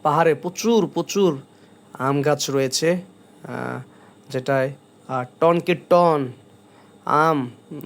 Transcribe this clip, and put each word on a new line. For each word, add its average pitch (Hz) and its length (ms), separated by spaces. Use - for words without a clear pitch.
পাহাড়ে 156 320
প্রচুর, 180 520
প্রচুর 175 520
আম 139 300
গাছ 143 280
রয়েছে, 135 420
আহ, 123 880
যেটায়, 135 420
আহ, 131 160
টনকে 170 340
টন 156 580
আম 147 460